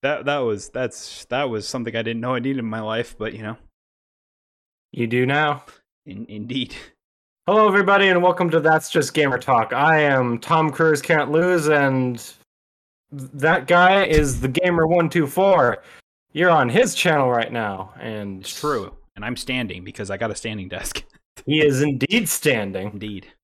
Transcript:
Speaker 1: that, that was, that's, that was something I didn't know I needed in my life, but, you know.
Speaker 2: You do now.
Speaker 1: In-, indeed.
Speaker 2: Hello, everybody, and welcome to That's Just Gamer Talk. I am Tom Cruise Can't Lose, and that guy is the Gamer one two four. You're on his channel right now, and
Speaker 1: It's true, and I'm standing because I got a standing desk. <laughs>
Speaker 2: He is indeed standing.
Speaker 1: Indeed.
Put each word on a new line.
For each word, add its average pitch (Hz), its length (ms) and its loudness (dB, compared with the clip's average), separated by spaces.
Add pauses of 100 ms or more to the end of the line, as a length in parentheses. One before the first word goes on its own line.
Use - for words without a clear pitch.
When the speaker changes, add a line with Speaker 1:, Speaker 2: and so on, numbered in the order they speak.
Speaker 1:
that, 139 240 -2
that 143 140 0
was, 110 300 -4
that's, - 560 -10
that 135 240 -2
was 107 180 -6
something 117 280 -6
I 113 60 -2
didn't 113 200 -6
know 123 120 -4
I 123 60 -2
needed 135 200 -4
in 117 60 -6
my 113 160 -6
life, 110 360 -6
but, 107 160 -6
you 107 100 -14
know. 107 140 -10 (1300)
Speaker 2:
You 117 160 -4
do 123 180 0
now. 143 380 0 (420)
Speaker 1:
In-, 101 220 -14
indeed. 120 480 -8 (720)
Speaker 2:
Hello, 214 200 4
everybody, 196 400 4
and 180 160 4
welcome 180 280 2
to 160 80 4
That's 156 300 2
Just 143 240 0
Gamer 143 240 0
Talk. 117 360 0
I 151 260 4
am 131 400 2
Tom 160 320 0
Cruise 156 300 2
Can't 147 300 0
Lose, 165 360 2
and 131 560 2 (880)
that 143 560 -2
guy 180 380 6
is 143 360 2
the 135 60 -2
Gamer 170 400 2
one 170 220 2
two 160 180 0
four. 165 560 2 (500)
You're 175 160 2
on 143 200 4
his 190 260 2
channel 147 340 2
right 117 220 0
now, 101 480 -6
and 101 420 -10
Speaker 1:
It's - 180 -14
true, 127 360 -4 (200)
and 104 100 -12
I'm 120 100 -6
standing 107 480 -8
because 101 260 -12
I 98 80 -6
got 110 140 -4
a 98 40 -8
standing 107 340 -10
desk. - 400 -10
<laughs> - 40 -20 (320)
Speaker 2:
He 151 200 2
is 135 160 2
indeed 151 480 0
standing. 101 640 -2
Speaker 1:
Indeed. 104 360 -12 (160)